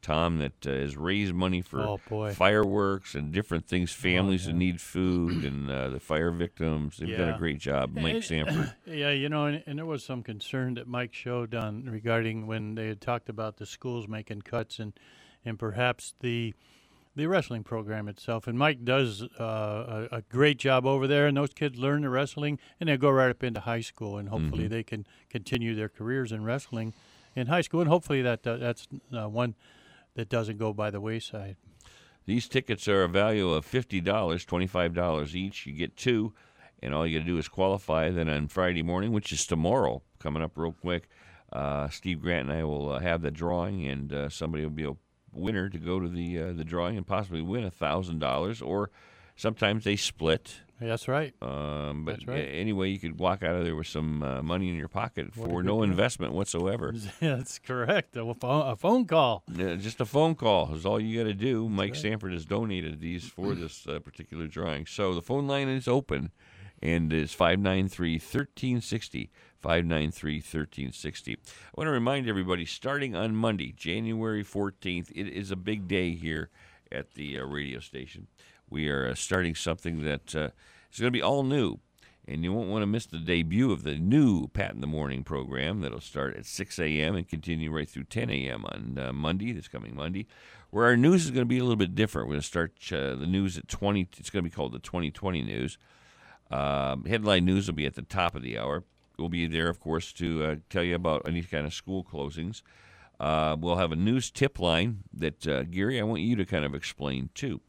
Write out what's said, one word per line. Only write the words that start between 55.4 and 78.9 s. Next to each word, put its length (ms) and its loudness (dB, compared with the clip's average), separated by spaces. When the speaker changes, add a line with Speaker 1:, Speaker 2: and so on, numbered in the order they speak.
Speaker 2:
a 40 -4
Speaker 1:
for 120 0
Speaker 2:
good 60 0
Speaker 1:
no 80 2
Speaker 2:
deal. 80 4
Speaker 1:
investment 500 2
whatsoever. 600 -2
Speaker 2:
<laughs> 140 -14
That's 380 -2
correct. 580 0
A 160 -4
phone, 380 2
a 40 -2
phone 300 4
call. 380 6
Speaker 1:
Yeah, 220 0
just 260 -4
a 40 2
phone 300 4
call 400 4
is 100 -4
all 140 2
you 180 0
gotta 160 0
do. 300 2
Speaker 2:
That's 140 0
Speaker 1:
Mike 160 2
Speaker 2:
right. 80 -6
Speaker 1:
Sanford 320 -2
has 120 -6
donated 540 -2
these 260 -6
for 300 -4
this, 320 -10
uh, 120 -4
particular 480 -10
drawing. 380 -4
So 280 0
the 80 -2
phone 260 -2
line 220 0
is 180 -2
open, 440 0
and 300 2
it's 200 2
five 260 6
nine 280 2
three 320 0
thirteen 640 -2
sixty, 500 -6
five 240 4
nine 260 2
three 300 -4
thirteen 500 -6
sixty. 440 -8
I 20 -20
wanna 140 0
remind 360 2
everybody, 380 0
starting 500 -4
on 180 0
Monday, 380 0
January 720 -2
fourteenth, 720 -4
it 140 -6
is 220 -6
a 40 -2
big 320 -4
day 280 2
here 340 -4
at 220 -8
the, 260 -8
uh, 60 -6
radio 340 -6
station. 480 -14
We 220 -2
are, 200 0